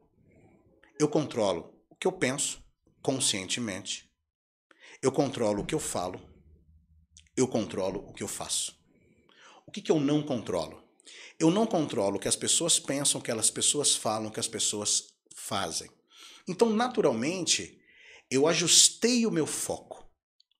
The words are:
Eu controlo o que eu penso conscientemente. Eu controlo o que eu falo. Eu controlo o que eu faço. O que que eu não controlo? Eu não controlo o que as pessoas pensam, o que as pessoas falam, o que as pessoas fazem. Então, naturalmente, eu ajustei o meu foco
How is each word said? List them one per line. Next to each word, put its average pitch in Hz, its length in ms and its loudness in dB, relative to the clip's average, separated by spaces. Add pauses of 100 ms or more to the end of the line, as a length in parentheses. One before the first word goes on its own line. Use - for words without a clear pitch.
(1000)
Eu 151 100 4
controlo 107 640 0 (180)
o - 60 -20
que - 100 -2
eu 185 60 2
penso - 500 -4 (400)
conscientemente. 104 1080 -4 (920)
Eu 131 100 2
controlo 110 500 0
o 87 40 -8
que - 80 -2
eu 151 60 -2
falo. 92 400 -4 (1160)
Eu 127 120 4
controlo 98 600 -2
o - 40 -18
que - 100 -12
eu 98 60 -4
faço. - 480 -6 (880)
O - 40 -20
que 208 120 -12
que - 100 4
eu 160 80 4
não 147 220 2
controlo? 95 600 -6 (560)
Eu 160 120 6
não 214 160 4
controlo 120 500 0
o - 20 -6
que - 80 -6
as 117 80 0
pessoas 165 460 2
pensam, 139 400 -2
o - 20 -10
que - 80 -4
as 110 200 0
pessoas - 440 2
falam, 110 340 -2
o 104 40 -10
que - 80 -8
as - 80 -2
pessoas - 560 -2 (300)
fazem. 87 560 -6 (580)
Então, 226 220 2
naturalmente, 160 1080 0 (520)
eu 135 180 4
ajustei 220 800 6
o 208 40 0
meu 160 160 2
foco - 600 -8 (520)